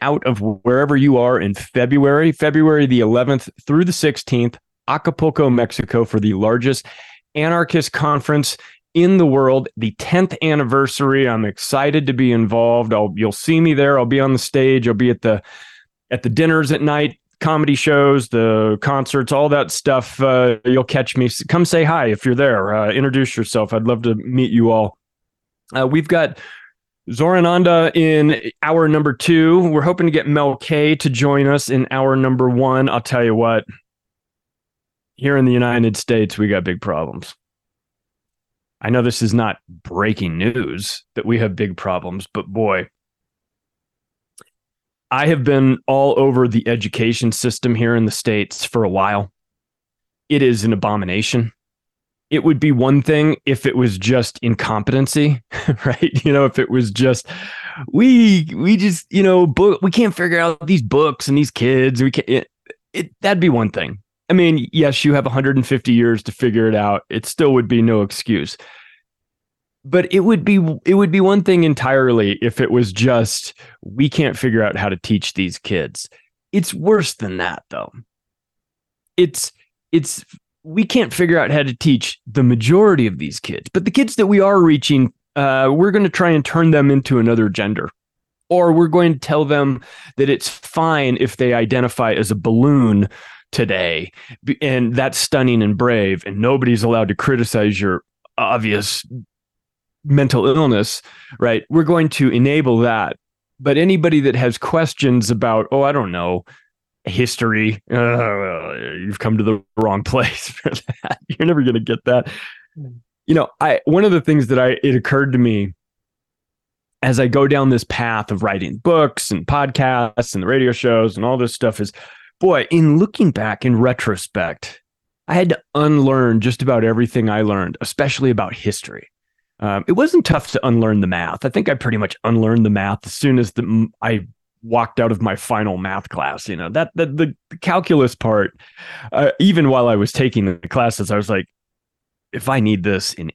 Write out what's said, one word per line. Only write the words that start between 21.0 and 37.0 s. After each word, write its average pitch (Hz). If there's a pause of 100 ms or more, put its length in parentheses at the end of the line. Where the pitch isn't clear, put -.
me. 127
S-, -
come 170
say 165
hi 151
if 107
you're 123
there. 110
Uh, 107
introduce 131
yourself. 110
I'd 113
love 117
to 113
meet 127
you 113
all. 107 (800)
Uh, 131
we've 151
got 165 (720)
Zorananda 170
in 156 (100)
hour 160
number 151
two. 165
We're 151
hoping 170
to 156
get 147
Mel 143
K 151
to 143
join 139
us 139
in 131
hour 135
number 131
one. 131
I'll 120
tell 120
you 110
what, 113 (1500)
here 139
in 131
the 127
United 120
States, 110
we 104
got 95
big 90
problems. 78 (1500)